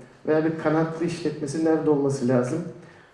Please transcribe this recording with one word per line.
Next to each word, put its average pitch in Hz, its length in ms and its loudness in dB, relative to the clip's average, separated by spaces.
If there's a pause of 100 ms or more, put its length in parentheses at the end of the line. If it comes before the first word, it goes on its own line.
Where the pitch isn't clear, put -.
(260)
Veya 156 180 2
bir 160 180 -2
kanatlı 160 440 0
işletmesi 156 580 -4
nerede 151 260 2
olması 135 380 2
lazım? 131 300 2 (560)